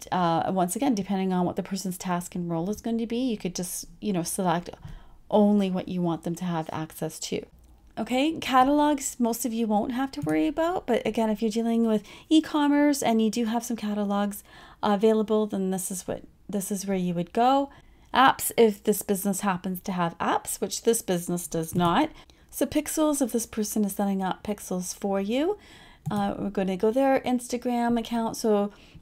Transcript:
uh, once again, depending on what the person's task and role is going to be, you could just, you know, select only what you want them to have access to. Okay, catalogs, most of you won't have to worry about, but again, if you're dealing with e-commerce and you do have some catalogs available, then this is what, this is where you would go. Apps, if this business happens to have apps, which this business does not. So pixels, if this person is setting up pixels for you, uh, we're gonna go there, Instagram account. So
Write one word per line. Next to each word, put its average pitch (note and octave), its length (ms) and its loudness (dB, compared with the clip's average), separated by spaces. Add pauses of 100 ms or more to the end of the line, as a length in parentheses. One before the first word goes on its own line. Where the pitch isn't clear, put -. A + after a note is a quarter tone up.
(120)
uh, E3+ 400 2
once F#3 240 0
again, C4 180 2
depending F#3+ 380 0
on F3+ 140 2
what - 100 -4
the G3 60 -2
person's F#3 340 -6
task F3 380 -4
and F3 160 -4
role E3 180 -2
is G#3 140 -6
going A3+ 160 -2
to A3+ 80 -2
be, A#3 100 -4
you B3 220 -2
could F3+ 160 -6
just, - 320 -8 (160)
you G3+ 100 -2
know, E3+ 100 0
select F3 460 -2 (640)
only G#3 400 6
what F3+ 180 -2
you F3+ 140 -2
want E3 220 -2
them E3+ 100 -4
to F3+ 100 -6
have E3 280 -2
access D#3+ 460 -6
to. - 240 -6 (540)
Okay, B3+ 360 0
catalogs, C#4+ 840 2
most A#3 280 0
of A3+ 60 -2
you A3+ 140 0
won't G#3+ 260 0
have C4+ 200 -4
to D4 80 -8
worry D#4 260 0
about, E4 400 -2
but A#3 200 2
again, A3 240 0
if G#3 100 -2
you're A3+ 100 0
dealing A3+ 360 0
with G#3+ 160 2 (260)
e-commerce D4 760 4
and A3+ 200 4
you A3 80 4
do A#3 160 0
have A#3 180 -2
some A#3 120 -4
catalogs G3+ 680 -2 (380)
available, G#3+ 640 4
then G3 240 -2
this F#3 200 -4
is F#3 160 -8
what, - 180 -6 (260)
this F#3+ 200 -4
is G3 160 -4
where G3 120 0
you F3+ 160 -2
would F3 180 -4
go. C4+ 380 4 (420)
Apps, - 460 4
if A3 260 4
this G#3 160 2
business G3 400 -2
happens F#3 420 -2
to G3 100 -6
have F3 260 -2
apps, D4+ 420 -2
which G3 220 -4
this A3+ 180 4
business F3 460 -2
does D#3+ 280 -4
not. F#3 360 4 (400)
So - 160 -2
pixels, D4+ 560 0
if A#3+ 100 0
this A3+ 140 -2
person G#3+ 400 -2
is F#3+ 80 -6
setting G3 280 0
up F#3 200 -4
pixels F#3 520 -6
for G3 240 -2
you, C4 380 -2 (540)
uh, G3+ 280 -2
we're G3+ 120 -4
gonna F#3+ 260 -2
go A3 140 2
there, C4+ 300 2
Instagram A#3+ 800 -2
account. A3+ 380 -4
So G3+ 340 2 (320)